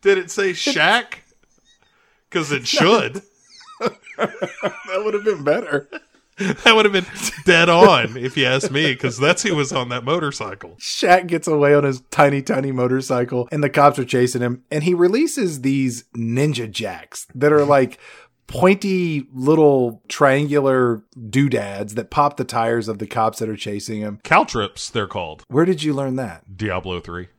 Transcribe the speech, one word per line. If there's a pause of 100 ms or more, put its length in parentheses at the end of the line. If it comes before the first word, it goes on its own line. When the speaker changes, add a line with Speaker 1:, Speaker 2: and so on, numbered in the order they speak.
Speaker 1:
Did
it
say
Shaq? (1120)
'Cause
it
should. (580)
Speaker 2:
<laughs> (260)
That
would
have
been
better. (520)
Speaker 1:
That
would
have
been (400)
dead
on,
if
you
ask
me,
'cause
that's
who
was
on
that
motorcycle.
Speaker 2:
Shaq
gets
away
on
his (100)
tiny,
tiny
motorcycle,
and
the
cops
are
chasing
him,
and
he
releases
these (120)
ninja
jacks
that
are,
like, (480)
pointy
little
triangular (260)
doodads
that
pop
the
tires
of
the
cops
that
are
chasing
him.
Speaker 1:
Caltrips,
they're
called.
Speaker 2:
Where
did
you
learn
that?
Speaker 1:
Diablo
three. (120)